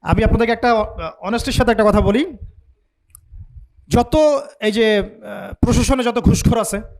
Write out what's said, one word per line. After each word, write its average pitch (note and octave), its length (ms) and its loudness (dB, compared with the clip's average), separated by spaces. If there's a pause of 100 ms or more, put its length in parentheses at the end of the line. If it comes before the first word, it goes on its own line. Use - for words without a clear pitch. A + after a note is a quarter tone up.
আমি F3 220 0
আপনাদেরকে A3+ 280 2
একটা, A#3 200 0
আহ, G#3 380 -4 (100)
অনেস্টির A3+ 320 -4
সাথে A#3+ 180 0
একটা A3 140 2
কথা G#3 160 4
বলি, A#3 360 0 (1500)
যত A#3+ 280 0 (440)
এই G#3+ 120 -2
যে, A3 260 2
আহ, G3 600 -10
প্রশাসনে B3 420 2
যত A#3+ 160 0
ঘুষখোর - 420 2
আছে G3+ 200 -4 (200)